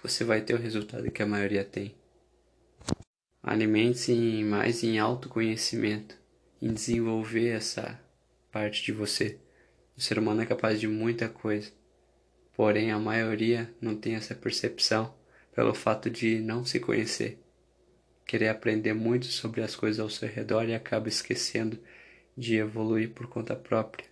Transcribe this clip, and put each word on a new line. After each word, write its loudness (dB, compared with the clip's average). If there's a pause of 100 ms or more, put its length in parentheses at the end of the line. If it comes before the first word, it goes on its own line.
você -4
vai 4
ter 0
o 2
resultado -4
que -6
a 0
maioria 0
tem. -8 (1500)
Alimente-se 4
em, 2
mais 2
em 2
autoconhecimento, 0 (420)
em 0
desenvolver 0
essa -4 (520)
parte -2
de -2
você. -2 (580)
O -10
ser 0
humano 2
é 0
capaz 2
de -2
muita 0
coisa, -4 (840)
porém 4
a 2
maioria 2
não -2
tem -2
essa -6
percepção 0 (400)
pelo 4
fato 0
de 2
não -2
se -2
conhecer, -2 (840)
querer 2
aprender 2
muito 2
sobre -4
as -4
coisas 0
ao -2
seu -6
redor 0
e 0
acaba -2
esquecendo -2 (560)
de 0
evoluir 0
por -12
conta -6
própria, -2